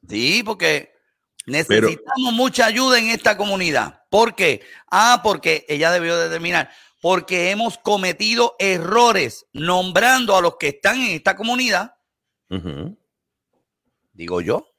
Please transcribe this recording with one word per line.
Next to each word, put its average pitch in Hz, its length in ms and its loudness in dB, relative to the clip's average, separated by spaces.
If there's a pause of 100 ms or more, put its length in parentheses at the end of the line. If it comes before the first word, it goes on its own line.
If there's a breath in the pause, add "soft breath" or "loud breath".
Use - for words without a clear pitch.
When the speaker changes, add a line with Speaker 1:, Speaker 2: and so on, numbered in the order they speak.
Speaker 1:
Sí, 123 360 0
porque 170 480 -4 (540)
Speaker 2:
Pero 123 420 2
Speaker 1:
necesitamos 247 440 -4
mucha 240 340 2
ayuda 247 320 2
en 226 100 0
esta 220 280 0
comunidad. 180 720 -2
¿Por 226 240 2
qué? 147 260 0 (300 loud breath)
Ah, 226 320 4
porque 160 460 -2
ella 156 240 0
debió 170 260 0
determinar. 165 520 -2 (300 soft breath)
Porque 180 500 0
hemos 214 280 -4
cometido 214 800 -2
errores 190 960 0
nombrando 190 840 2
a 185 40 6
los 170 160 0
que 147 120 -4
están 196 320 -2
en 233 120 -2
esta 185 240 -2
comunidad. 226 580 -2 (560)
Speaker 2:
Ujú. 87 480 -8 (1120)
Speaker 1:
Digo 87 280 -6
yo. 107 260 -4 (120)